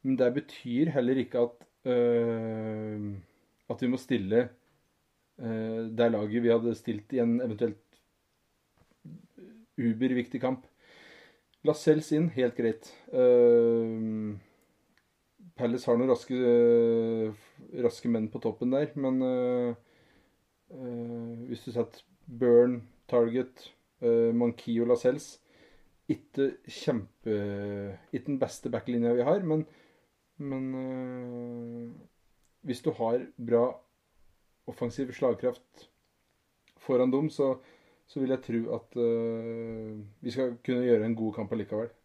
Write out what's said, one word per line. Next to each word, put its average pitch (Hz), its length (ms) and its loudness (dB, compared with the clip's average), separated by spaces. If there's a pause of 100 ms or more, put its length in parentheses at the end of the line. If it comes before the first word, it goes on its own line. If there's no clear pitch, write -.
Men 131 140 0
det 123 160 2
betyr 139 580 -2
heller 131 240 2
ikke 120 320 0
at, - 180 -16 (200)
ehm, 110 1400 -2 (480)
at 95 120 -8
vi 127 60 -2
må 127 100 -2
stille, 117 520 0 (880)
eh, 113 500 -6
det 113 220 4
laget 107 320 -2
vi 117 80 4
hadde 113 240 2
stilt 110 380 -8
i 131 60 0
en 117 200 2
eventuelt 110 400 -4 (2000)
uberviktig 123 640 -2
kamp. 127 240 -4 (1000)
Lascelles 151 460 2
inn, 156 240 2
helt 123 220 0
greit. 113 320 -2 (240)
Ehm, 117 1300 4 (1160)
Palace 120 300 -2
har 120 140 4
noen 131 100 2
raske, 127 240 0
eh, 117 1000 4 (520)
raske 120 260 -2
menn 110 220 0
på 113 100 -10
toppen 117 300 -2
der, 147 240 0
men, 131 260 -2
eh, 123 540 0 (960)
eh, 233 640 -10 (120)
hvis 117 180 -10
du 123 60 -10
setter 113 300 -4 (260)
Burn, 120 540 6 (260)
Target, 120 640 0 (320)
eh, 117 300 4
Monkey 117 500 0
og 117 60 2
Lascelles, 123 520 0 (680)
ikke - 560 -2
kjempe... 101 1300 -6 (140)
Ikke 135 140 -8
den 139 140 -4
beste 131 320 -4
backlinja 117 440 0
vi 120 80 0
har, 160 200 2
men, 156 220 0 (760)
men, 131 360 -8
eh, 127 1160 -10 (720)
hvis 127 160 -6
du 160 100 -2
har 120 360 -2 (100)
bra 117 380 2 (920)
offensiv 123 460 -6
slagkraft - 720 -4 (920)
foran 127 320 2
dem, 143 180 2
så, 135 300 0 (480)
så - 120 -10
vil 131 100 0
jeg 120 120 0
tro 113 340 -4
at, - 220 -14
eh, 113 1000 -4 (260)
vi 123 100 -6
skal 123 320 -2
kunne 123 240 0
gjøre 113 180 6
en 117 100 0
god 110 200 -4
kamp 107 160 -6
allikevel. 110 380 -4 (160)